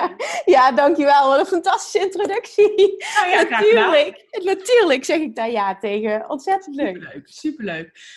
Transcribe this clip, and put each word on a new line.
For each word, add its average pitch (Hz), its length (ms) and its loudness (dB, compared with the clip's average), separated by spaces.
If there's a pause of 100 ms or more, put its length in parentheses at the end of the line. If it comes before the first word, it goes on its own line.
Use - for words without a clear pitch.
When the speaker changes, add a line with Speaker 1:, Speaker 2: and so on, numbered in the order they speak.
(120)
Speaker 1:
<laughs> 539 400 -2
Ja, 262 200 6
dankjewel. 285 560 2
Wat 269 120 4
een 294 60 0
fantastische 381 600 -4
introductie. 415 680 0 (460)
Speaker 2:
Nou 719 100 0
ja, 349 140 2
graag 403 240 0
gedaan. 427 220 4
Speaker 1:
Natuurlijk, 330 540 -2
natuurlijk 381 600 2
zeg 330 160 -2
ik 269 160 -8
daar 226 140 -4
ja 196 280 -4
tegen. 214 520 -6
Ontzettend 311 460 -6
leuk. 311 200 -4
Speaker 2:
Superleuk, 156 320 -20
superleuk. 180 720 -10 (160)